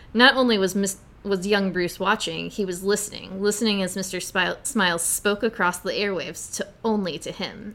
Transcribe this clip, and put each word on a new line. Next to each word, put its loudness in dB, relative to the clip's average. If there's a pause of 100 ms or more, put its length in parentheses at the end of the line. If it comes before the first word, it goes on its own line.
(140)
Not 8
only 4
was 2
Mis-, 0 (260)
was -2
young 2
Bruce -2
watching, 0
he -4
was -6
listening, -2
listening 2
as -2
Mister -4
Spi-, -2
Smiles 2
spoke 0
across 0
the -6
airwaves -4
to -6 (180)
only -2
to -10
him. -10